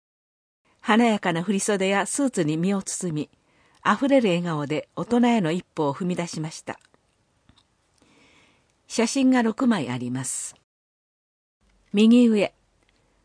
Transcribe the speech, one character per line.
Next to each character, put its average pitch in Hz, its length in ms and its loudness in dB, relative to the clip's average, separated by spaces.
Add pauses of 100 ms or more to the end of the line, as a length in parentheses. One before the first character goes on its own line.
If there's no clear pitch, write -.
(800)
華 233 240 4
や 214 140 2
か 180 120 -2
な 165 120 -2
振 202 100 -2
り 196 60 0
袖 190 280 -2
や 196 200 0
ス - 160 -4
ー 262 80 0
ツ 180 120 0
に 151 140 -2
身 185 160 0
を 196 80 -4
包 - 320 -8
み、 151 160 -6 (540)
あ 202 120 0
ふ 269 120 -2
れ 269 120 4
る 226 100 2
笑 175 140 0
顔 156 220 -4
で 147 300 -6
大 175 100 -6
人 240 220 2
へ 233 140 2
の 156 100 0
一 180 120 -4
歩 151 240 -4
を 139 60 -2
踏 185 120 -6
み 175 100 -2
出 170 120 -6
し 160 140 -8
ま 156 80 -8
し - 120 -18
た。 - 180 -14 (2000)
写 233 200 -2
真 262 220 2
が 254 140 4
六 226 240 0
枚 165 220 0
あ 127 80 -4
り 123 120 -8
ま 131 160 -6
す。 - 300 -10 (1400)
右 226 340 6
上、 208 260 0 (720)